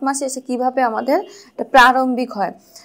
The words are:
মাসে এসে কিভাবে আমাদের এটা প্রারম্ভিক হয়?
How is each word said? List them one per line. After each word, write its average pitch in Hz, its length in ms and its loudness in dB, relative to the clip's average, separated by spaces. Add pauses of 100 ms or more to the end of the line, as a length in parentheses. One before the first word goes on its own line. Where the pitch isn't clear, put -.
মাসে 277 220 -4
এসে 262 160 -8
কিভাবে 254 420 -4
আমাদের 240 380 0
এটা - 440 -12
প্রারম্ভিক 254 680 2
হয়? 190 200 -4 (320)